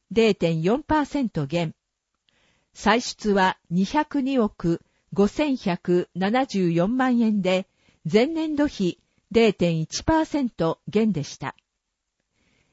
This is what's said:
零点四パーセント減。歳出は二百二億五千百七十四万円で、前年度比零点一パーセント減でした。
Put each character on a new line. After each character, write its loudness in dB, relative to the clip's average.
零 4
点 -2
四 0
パ 0
ー 0
セ -4
ン -2
ト -4
減。 -4
歳 0
出 -4
は 2
二 0
百 -2
二 0
億 -2
五 2
千 -2
百 -2
七 0
十 0
四 0
万 2
円 2
で、 0
前 4
年 -4
度 2
比 -4
零 4
点 0
一 -8
パ 2
ー 0
セ -4
ン -2
ト -4
減 0
で -4
し -16
た。 -10